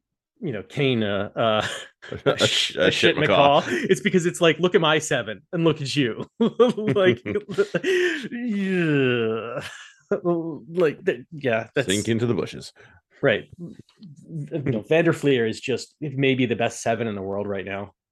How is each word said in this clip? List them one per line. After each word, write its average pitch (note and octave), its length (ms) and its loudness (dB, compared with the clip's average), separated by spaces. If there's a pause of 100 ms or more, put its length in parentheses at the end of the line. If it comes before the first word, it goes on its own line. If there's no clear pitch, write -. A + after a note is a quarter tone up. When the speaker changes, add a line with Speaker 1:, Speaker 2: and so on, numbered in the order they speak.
(420)
Speaker 1:
you F3 100 -6
know, G2+ 120 -6
Kane, C3 400 0
uh, G2+ 320 -2
uh, G#2+ 320 2 (440)
Speaker 2:
<laughs> - 140 -8
A C#3+ 60 2
Speaker 1:
a - 60 0 (100)
Speaker 2:
sh-, - 20 0
Speaker 1:
sh-, - 280 -2
Speaker 2:
a D2 100 0
Speaker 1:
a F#2+ 40 4
Speaker 2:
shit - 20 2
Speaker 1:
shit - 240 4
McCall, C#3+ 460 6
Speaker 2:
McCall. D#4 260 -2
Speaker 1:
it's G3 120 0
because F3+ 240 2
it's E3+ 140 -4
like, E3 200 4
"Look F3 140 0
at G3 80 6
my D#3+ 180 2
seven A2 420 -4 (100)
and E3 140 0
look D3+ 160 2
at B2+ 140 -6
you." B2 380 -2
<laughs> - 60 -6
Like, G#3+ 840 2
Speaker 2:
<laughs> A3 1080 -2
Speaker 1:
yeah. C#3+ 1300 0
<laughs> - 60 -14 (400)
Like, E3 920 -2
th-, C3+ 260 -4
yeah, A#2+ 440 -2
that's C3 120 0
Speaker 2:
Sink G2+ 200 0
into A2+ 180 2
the A#2 80 2
bushes. - 400 -8 (480)
Speaker 1:
Right. A2+ 220 2 (160)
You - 1000 -12
know, B2+ 220 -2
Van E3 240 2
Der E3 80 4
Fleer C3 320 2
is A2 140 -4
just - 420 -6
maybe C3+ 460 2
the A2+ 80 -2
best A#2 260 -2
seven A#2 260 -2
in G#2+ 60 -4
the G2+ 80 -6
world G2 260 -4
right G2+ 180 -6
now. G2 260 -8 (200)